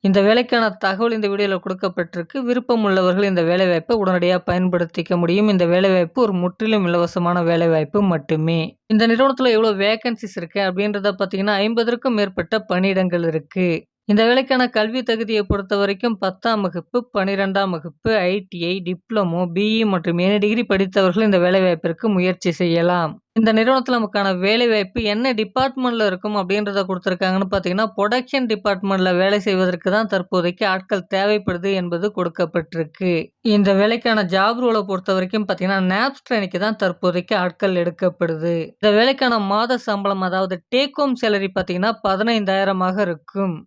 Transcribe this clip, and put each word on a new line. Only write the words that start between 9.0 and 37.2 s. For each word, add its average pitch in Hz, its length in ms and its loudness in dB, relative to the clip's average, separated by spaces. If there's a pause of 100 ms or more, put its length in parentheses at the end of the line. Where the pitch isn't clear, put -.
நிறுவனத்துல 262 440 2
எவ்வளவு 220 300 2
வேகன்சிஸ் 220 560 -2
இருக்கு 175 240 -6
அப்படின்றத 202 520 -2
பார்த்தீங்கன்னா, 196 460 -2
ஐம்பதற்கும் 233 580 0
மேற்பட்ட 202 520 -2
பணியிடங்கள் 185 580 0
இருக்கு. 160 420 -2 (400)
இந்த 214 160 4
வேலைக்கான 254 440 2
கல்வி 226 340 -2
தகுதியை 220 400 -2
பொறுத்த 196 340 -2
வரைக்கும் 202 420 -2
பத்தாம் 202 440 -2
வகுப்பு, 180 360 -4 (140)
பன்னிரெண்டாம் 196 600 -2
வகுப்பு, 165 380 -6 (100)
ஐ 180 200 0
டி 185 220 -16
ஐ, 175 200 -2
டிப்ளமோ, 180 600 -2 (100)
பி 202 180 0
இ 220 140 0
மற்றும் 175 340 -2
இணை 196 200 2
டிகிரி 214 260 0
படித்தவர்கள் 190 640 2
இந்த 190 100 4
வேலைவாய்ப்பிற்கு 180 680 0
முயற்சி 180 440 0
செய்யலாம். 170 640 0 (200)
இந்த 220 180 4
நிறுவனத்துல 254 440 2
நமக்கான 202 400 -2
வேலைவாய்ப்பு 214 680 0
என்ன 220 300 0
டிபார்ட்மெண்ட்ல 247 760 -2
இருக்கும் 196 300 -2
அப்படின்றத 202 460 -2
கொடுத்திருக்காங்கன்னு 185 680 -2
பார்த்தீங்கன்னா, 190 440 -2
புரொடக்ஷன் 247 560 -2
டிபார்ட்மெண்ட்ல 196 680 0
வேலை 196 260 2
செய்வதற்கு 185 500 0
தான் 214 180 0
தற்போதைக்கு 180 580 -2
ஆட்கள் 190 400 -2
தேவைப்படுது 196 680 -2
என்பது 180 400 -2
கொடுக்கப்பட்டிருக்கு. 170 1000 -4 (340)
இந்த 202 280 4
வேலைக்கான 220 500 2
ஜாப் 196 360 0
ரோலை 233 220 2
பொறுத்த 190 300 -4
வரைக்கும் 185 320 -2
பார்த்தீங்கன்னா, 190 440 -2
naps 240 340 -2
ட்ரெயினிக்கு 196 360 -2
தான் 214 200 -2
தற்போதைக்கு 180 580 -2